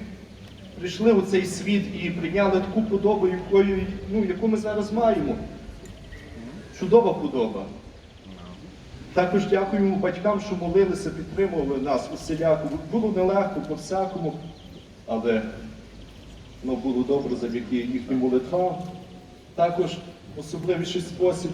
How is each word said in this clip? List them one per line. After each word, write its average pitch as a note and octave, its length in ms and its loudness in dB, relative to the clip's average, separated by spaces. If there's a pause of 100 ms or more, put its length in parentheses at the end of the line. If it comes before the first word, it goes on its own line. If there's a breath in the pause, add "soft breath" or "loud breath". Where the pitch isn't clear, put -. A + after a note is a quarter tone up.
(800)
прийшли G3+ 340 4
у F#3+ 80 8
цей F#3 240 2
світ G3 380 0 (200)
і E3+ 60 -2
прийняли F#3 420 2
таку F#3+ 300 2
подобу, G3+ 460 4
якою, G3 520 4 (320)
ну, G#3 140 2
яку F#3 220 0
ми G#3+ 100 4
зараз G#3 360 -2
маємо. G#3+ 420 2 (1400)
Чудова G3 340 6
подоба. B2 480 -2 (1500)
Також F3+ 320 4
дякуємо G3 480 4
батькам, F#3 460 0
що G3 140 -4
молилися, F3 540 2
підтримували D#3 720 -2
нас C#3 320 0
усіляко. D#3 560 0 (220)
Було G#3+ 240 2
нелегко F#3 520 2
по-всякому, E3 680 -2 (720)
але, A2+ 340 2 (1200)
ну, B2+ 120 -2
було B2 280 0
добре B2 320 0
завдяки A#2 400 -4
їхнім B2+ 440 -2
молитвам. B2+ 560 2 (800)
Також E3+ 420 2 (400)
особливіший E3+ 640 -2
спосіб E3+ 520 0